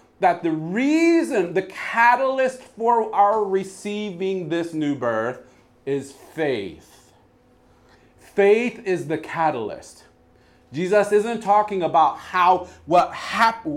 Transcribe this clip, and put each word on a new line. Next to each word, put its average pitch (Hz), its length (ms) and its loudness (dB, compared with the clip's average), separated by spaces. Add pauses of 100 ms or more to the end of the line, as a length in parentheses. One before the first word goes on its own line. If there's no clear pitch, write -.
(200)
that 180 240 0
the 165 80 0
reason, 240 1000 0
the 190 80 0
catalyst 254 1000 0
for 226 500 0
our 202 320 4
receiving 190 1040 -6
this 170 240 -4
new 147 220 -2
birth 117 460 -4 (440)
is 139 280 -6
faith. 107 1000 -8 (1080)
Faith 214 680 2
is 180 220 -4
the 156 100 -2
catalyst. 135 880 -6 (680)
Jesus 196 400 0
isn't 226 300 0
talking 208 420 0
about 156 340 2
how, - 480 2 (200)
what 165 260 4
hap-, 226 540 -2 (100)